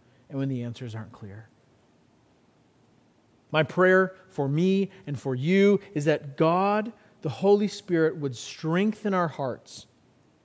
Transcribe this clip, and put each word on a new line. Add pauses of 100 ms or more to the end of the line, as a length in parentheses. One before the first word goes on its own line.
(300)
and
when
the
answers
aren't
clear. (2000)
My
prayer (140)
for
me (120)
and
for
you (120)
is
that
God, (300)
the
Holy
Spirit,
would
strengthen
our
hearts (580)